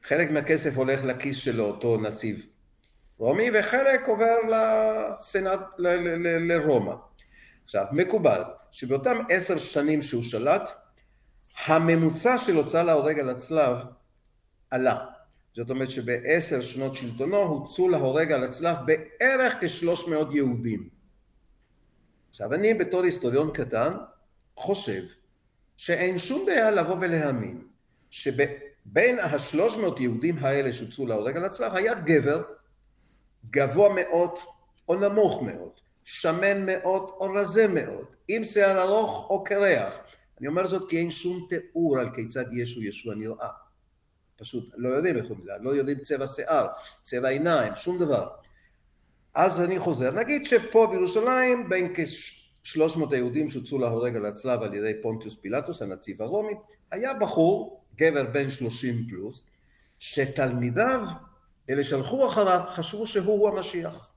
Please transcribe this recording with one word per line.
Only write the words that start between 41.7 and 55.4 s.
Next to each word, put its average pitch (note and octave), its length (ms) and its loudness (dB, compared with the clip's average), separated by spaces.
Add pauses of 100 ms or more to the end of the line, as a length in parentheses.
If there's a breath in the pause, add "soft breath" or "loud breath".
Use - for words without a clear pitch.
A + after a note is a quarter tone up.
על A#2 140 -2
כיצד A#2+ 400 -8
ישו A#2+ 300 -6
ישוע G#2 320 -8
נראה. A2 340 -8 (880)
פשוט A2+ 380 -12
לא B2 140 -4
יודעים D3 280 0
איך A2 80 -4
הוא G#2+ 180 -10
נראה, G2 140 -12
לא A#2 120 -8
יודעים C#3 300 -2
צבע C3+ 280 -4
שיער, C3 400 -2 (340 loud breath)
צבע B2+ 280 -2
עיניים, C#3+ 460 2
שום F3+ 220 -4
דבר. D3 320 0 (1040 soft breath)
אז E3+ 280 4
אני F3+ 180 0
חוזר, C3 320 0
נגיד A#3+ 340 -2
שפה A3+ 460 6
בירושלים, A#3 800 2
בין F3+ 260 0
כשלוש - 1040 -4
מאות C#3+ 160 0
היהודים B2+ 340 0
שהוצאו C3 300 -6
להורג A#2+ 380 0
על G#2 100 -4
הצלב A2+ 360 -4
על G#2 120 -6
ידי G#2+ 280 -4
פונטיוס A2 340 -8
פילטוס, C#3 460 -6